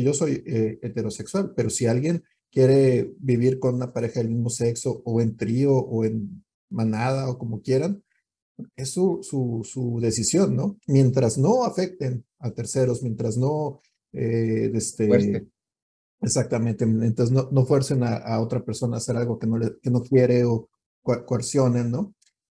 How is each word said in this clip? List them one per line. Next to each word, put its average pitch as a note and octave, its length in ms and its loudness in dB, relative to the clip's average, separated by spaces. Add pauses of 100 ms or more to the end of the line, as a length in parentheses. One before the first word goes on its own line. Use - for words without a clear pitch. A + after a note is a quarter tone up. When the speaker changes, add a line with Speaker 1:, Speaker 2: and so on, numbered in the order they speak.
Speaker 1:
yo C#3 120 2
soy, C#3+ 320 -2
eh, A2 360 -2
heterosexual, G#2 720 -6
pero A2+ 140 -2
si A#2+ 180 -2
alguien C#3+ 360 0 (280)
quiere C3 680 4
vivir B2+ 400 2
con B2+ 160 0
una B2 180 -4
pareja A#2+ 280 -4
del A2+ 100 -2
mismo A#2 200 -2
sexo, A#2 540 -2
o A#2 160 0
en A#2 160 0
trío, C3 380 2
o A#2 300 0
en A2 400 -6 (260)
manada, A#2+ 580 -2
o B2 100 -6
como A2+ 220 -8
quieran, D3 420 0 (760)
es C3+ 140 -8
su, F3+ 320 0
su, A#2+ 420 -4
su A#2+ 360 -6
decisión, A#2+ 540 0
¿no? F3 320 -2
Mientras C3 520 4
no A3+ 260 4
afecten C#3 600 -4 (140)
a B2 140 -8
terceros, B2 500 -2
mientras A2+ 340 -4
no, C#3+ 440 -2 (320)
eh, A2+ 600 0
de A2 60 -2
este - 280 -2
Speaker 2:
Fuercen. G2+ 460 2 (680)
Speaker 1:
Exactamente, A#2 640 0
mientras A2+ 460 2
no, C3 200 2
no C3+ 140 4
fuercen C3+ 380 2
a, A#2 140 0
a A2 240 -4
otra A#2 220 -2
persona A#2+ 340 -4
a - 20 -4
hacer A2+ 180 -4
algo A#2+ 220 -2
que A2+ 80 -6
no A2+ 100 0
le, A2+ 240 -4
que B2+ 100 -2
no A#2+ 120 2
quiere B2 420 4
o A#2 240 -2 (340)
coa-, A#2+ 220 -2
coercionen, B2 680 0
¿no? E3 240 -6 (400)